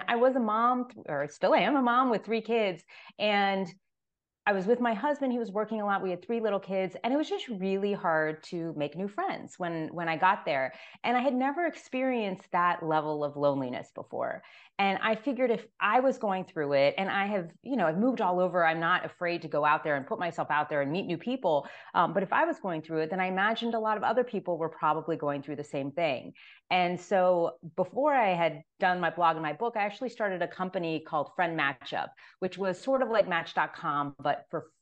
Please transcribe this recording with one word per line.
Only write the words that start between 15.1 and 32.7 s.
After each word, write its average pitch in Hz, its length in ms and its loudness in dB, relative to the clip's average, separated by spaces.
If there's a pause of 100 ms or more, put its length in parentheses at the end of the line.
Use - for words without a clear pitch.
figured 240 380 0
if 226 160 -2 (120)
I 208 200 4
was 262 180 2
going 190 280 -2
through 143 280 -2
it, 139 240 6
and 190 120 0
I 196 180 0
have, 190 220 -2 (120)
you 262 140 -4
know, 202 100 2
I've 160 140 2
moved 226 220 2
all 180 180 2
over, 180 260 4
I'm 160 140 2
not 165 260 2
afraid 170 380 -4
to 165 40 -10
go 147 160 0
out 151 200 4
there 151 140 2
and 131 100 -4
put - 100 -4
myself 165 320 -4
out 151 180 0
there 151 140 0
and 139 100 0
meet 185 140 -2
new 170 120 -4
people. 185 500 0 (260)
Um, 175 200 2
but 190 100 2
if - 100 -2
I 277 120 4
was 330 140 -4
going 170 220 -4
through 160 200 -2
it, 160 100 -2
then 190 80 -2
I 185 80 0
imagined 226 480 0
a 226 40 0
lot 214 180 0
of 202 60 -4
other 233 200 2
people 185 340 -4
were 160 120 -2
probably 156 460 0
going 143 280 -4
through 147 140 -8
the 143 60 -8
same 139 280 -6
thing. 147 420 -2 (380)
And 175 280 2
so 180 540 4 (220)
before 254 380 0
I 214 220 4
had 160 260 0 (180)
done 180 200 2
my 170 100 2
blog 165 260 2
and 160 80 -4
my 151 100 -2
book, 233 220 -4
I 214 60 0
actually 208 280 -4
started 190 320 -2
a 175 60 2
company 175 520 -4
called 151 360 -4
Friend 165 240 0
Matchup, 139 500 -2 (300)
which 185 180 -4
was 185 220 -2